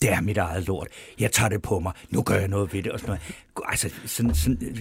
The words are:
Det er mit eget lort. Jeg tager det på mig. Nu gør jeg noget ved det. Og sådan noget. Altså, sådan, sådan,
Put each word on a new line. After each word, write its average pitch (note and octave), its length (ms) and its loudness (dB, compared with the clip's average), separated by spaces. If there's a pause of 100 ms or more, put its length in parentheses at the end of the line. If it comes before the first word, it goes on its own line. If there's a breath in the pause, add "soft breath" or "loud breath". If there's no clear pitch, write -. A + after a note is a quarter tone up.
Det B2+ 100 4
er F2 100 4
mit G2 160 0
eget F2+ 300 0
lort. F2+ 200 -2 (320 loud breath)
Jeg A2+ 120 2
tager A2+ 180 4
det G2+ 120 0
på G2 180 0
mig. F2+ 140 -2 (160 loud breath)
Nu - 120 2
gør - 140 2
jeg F#2+ 120 2
noget G2+ 260 0
ved G2 100 -2
det. A2 80 -4
Og - 80 -6
sådan - 100 -6
noget. F#2+ 120 -2 (480 loud breath)
Altså, - 200 -2 (160)
sådan, A#2 300 0
sådan, - 460 0